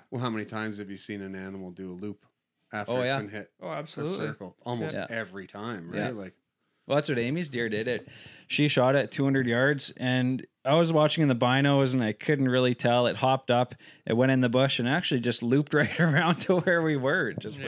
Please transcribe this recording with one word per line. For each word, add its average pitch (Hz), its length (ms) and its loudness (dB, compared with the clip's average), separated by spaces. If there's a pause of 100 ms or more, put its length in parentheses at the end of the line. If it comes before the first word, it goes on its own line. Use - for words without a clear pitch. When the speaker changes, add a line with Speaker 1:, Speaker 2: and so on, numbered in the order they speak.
(100)
Speaker 1:
Well, 120 100 -8
how 123 100 -2
many 110 140 -4
times 107 340 -8
have 98 120 -12
you 98 60 -12
seen 101 260 -10
an 95 120 -10
animal 95 360 -12
do 92 200 -12
a 90 40 -12
loop 101 320 -12 (460)
after 107 200 -6
Speaker 2:
Oh, 127 100 -2
Speaker 1:
it's 127 100 -2
Speaker 2:
yeah. 135 80 -2
Speaker 1:
been 107 80 -10
hit? 104 320 -14
Speaker 3:
Oh, 185 80 -12
Speaker 1:
A 160 80 -8
Speaker 3:
absolutely. 156 500 -8
Speaker 1:
circle. 98 380 -14
Almost 123 320 -6
Speaker 2:
Yeah. 98 120 -6
Speaker 1:
every 98 380 -10
time, 101 480 -10
Speaker 2:
Yeah. 104 120 -4
Speaker 1:
right? 123 100 -8
Like, 95 180 -14 (540)
Speaker 2:
Well, 131 60 0
that's 147 140 0
what 131 100 -2
Amy's 147 300 -2
deer 120 200 -4
did. 107 200 -2
It, 117 200 -4 (380)
she 147 220 2
shot 131 260 4
it 135 160 2
two 139 140 -2
hundred 135 240 2
yards, 135 480 2
and 127 500 0 (180)
I 135 100 4
was 165 180 4
watching 151 300 4
in 151 60 6
the 131 60 4
binos, 135 600 4
and 131 80 2
I 110 100 0
couldn't 139 360 0
really 127 280 2
tell. 120 320 4
It - 80 -2
hopped 131 340 0
up, 123 240 2 (320)
it - 60 0
went 123 180 4
in 131 100 4
the 127 80 4
bush, 131 300 2
and 120 100 0
actually 151 320 0
just 120 220 0
looped 139 320 2
<laughs> - 0 -
right 143 240 2
around 165 440 2
to 180 180 2
where 170 220 2
we 156 140 0
were. 139 340 0
It 80 100 -8
just 113 180 -12
Speaker 3:
Yeah. 139 100 -12